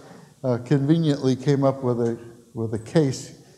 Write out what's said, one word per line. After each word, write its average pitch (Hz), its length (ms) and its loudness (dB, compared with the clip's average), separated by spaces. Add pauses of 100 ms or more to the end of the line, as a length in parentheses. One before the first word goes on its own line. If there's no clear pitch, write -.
(440)
uh, 123 140 0
conveniently 139 760 2
came 139 280 0
up 135 180 2
with 123 180 0
a, 117 180 0 (340)
with 113 220 -6
a 107 40 -4
case. - 600 -2 (200)